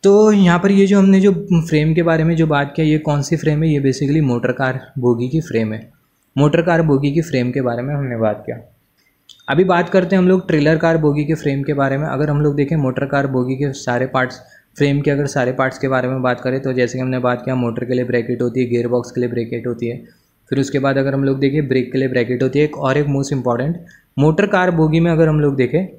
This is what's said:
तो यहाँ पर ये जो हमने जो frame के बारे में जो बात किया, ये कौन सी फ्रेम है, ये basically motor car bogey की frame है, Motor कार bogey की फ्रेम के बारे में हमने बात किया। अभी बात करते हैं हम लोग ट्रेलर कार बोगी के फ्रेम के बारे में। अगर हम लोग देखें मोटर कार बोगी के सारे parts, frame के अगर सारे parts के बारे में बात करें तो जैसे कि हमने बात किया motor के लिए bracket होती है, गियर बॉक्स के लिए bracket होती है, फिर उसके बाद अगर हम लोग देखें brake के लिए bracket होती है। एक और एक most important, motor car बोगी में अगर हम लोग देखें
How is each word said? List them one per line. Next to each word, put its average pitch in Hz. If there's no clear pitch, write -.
तो 208
यहाँ 180
पर 196
ये 196
जो 202
हमने 190
जो 196
frame 156
के 170
बारे 165
में 165
जो 160
बात 143
किया, 160
ये 151
कौन 147
सी 165
फ्रेम 151
है, 165
ये 143
basically 139
motor 123
car 127
bogey 123
की 156
frame 110
है, 107
Motor 147
कार 165
bogey 143
की 160
फ्रेम 123
के 135
बारे 120
में 143
हमने 131
बात 107
किया। 113
अभी 143
बात 180
करते 185
हैं 185
हम 180
लोग 185
ट्रेलर 156
कार 165
बोगी 151
के 151
फ्रेम 139
के 147
बारे 139
में। 151
अगर 147
हम 147
लोग 147
देखें 143
मोटर 139
कार 139
बोगी 131
के 139
सारे 127
parts, 127
frame 143
के 147
अगर 143
सारे 131
parts 131
के 135
बारे 127
में 131
बात 123
करें 131
तो 135
जैसे 123
कि 127
हमने 127
बात 123
किया 131
motor 120
के 127
लिए 123
bracket 120
होती 123
है, 120
गियर 120
बॉक्स 120
के 127
लिए 120
bracket 117
होती 117
है, 120
फिर 131
उसके 139
बाद 135
अगर 135
हम 139
लोग 135
देखें 139
brake 127
के 135
लिए 131
bracket 123
होती 131
है। 151
एक 147
और 139
एक 147
most 139
important, 127
motor 156
car 185
बोगी 160
में 170
अगर 160
हम 151
लोग 143
देखें 143